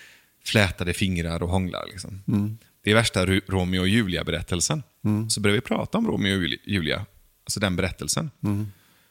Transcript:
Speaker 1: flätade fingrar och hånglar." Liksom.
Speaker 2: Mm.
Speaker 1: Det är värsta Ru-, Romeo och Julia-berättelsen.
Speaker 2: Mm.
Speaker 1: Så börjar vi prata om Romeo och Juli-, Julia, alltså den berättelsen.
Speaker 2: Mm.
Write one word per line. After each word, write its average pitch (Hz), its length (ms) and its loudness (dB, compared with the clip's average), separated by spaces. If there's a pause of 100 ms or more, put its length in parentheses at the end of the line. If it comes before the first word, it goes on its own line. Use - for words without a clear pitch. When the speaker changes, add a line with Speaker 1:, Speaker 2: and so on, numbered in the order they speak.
(440)
Speaker 1:
flätade 90 500 2
fingrar 85 500 -2
och 85 60 -2
hånglar." 87 420 -2
Liksom. - 360 -14
Speaker 2:
Mm. 107 300 0 (260)
Speaker 1:
Det 104 80 4
är 107 40 6
värsta 110 300 4
Ru-, 95 220 4
Romeo 92 340 0
och 92 60 2
Julia-berättelsen. 90 960 0 (220)
Speaker 2:
Mm. 107 240 0
Speaker 1:
Så - 120 -2
börjar 101 140 4
vi - 60 0
prata - 360 -4
om 226 100 0
Romeo 98 300 0
och 92 60 0
Juli-, 67 220 -4
Julia, 90 400 -2 (380)
alltså - 160 -6
den 98 160 2
berättelsen. 92 560 -2 (120)
Speaker 2:
Mm. 104 280 -2 (400)